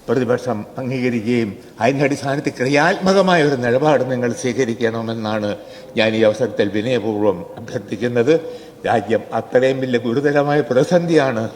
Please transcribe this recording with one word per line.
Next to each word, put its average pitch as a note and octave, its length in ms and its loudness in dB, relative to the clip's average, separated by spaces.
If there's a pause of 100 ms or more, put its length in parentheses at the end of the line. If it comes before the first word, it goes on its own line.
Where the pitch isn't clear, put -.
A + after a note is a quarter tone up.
പ്രതിപക്ഷം A#2+ 500 0 (220)
അംഗീകരിക്കുകയും A#2+ 720 -2 (300)
അതിൻ്റെ C#3 260 0
അടിസ്ഥാനത്തിൽ C#3 520 -4
ക്രിയാത്മകമായ F3 920 2
ഒരു C#3 160 0
നിലപാട് C3 380 2 (100)
നിങ്ങൾ A#2+ 180 -2 (100)
സ്വീകരിക്കണമെന്നാണ് A2+ 1080 -2 (480)
ഞാൻ A2 200 4
ഈ - 100 4
അവസരത്തിൽ G#2+ 480 0
വിനയപൂർവ്വം G#2+ 600 0 (200)
അഭ്യർത്ഥിക്കുന്നത്. A#2+ 760 -2 (560)
രാജ്യം A2 340 2 (160)
അത്രയും C3 440 2
വലിയ B2 240 0
ഗുരുതരമായ C#3+ 520 2 (100)
പ്രതിസന്ധിയാണ് D3 720 2 (140)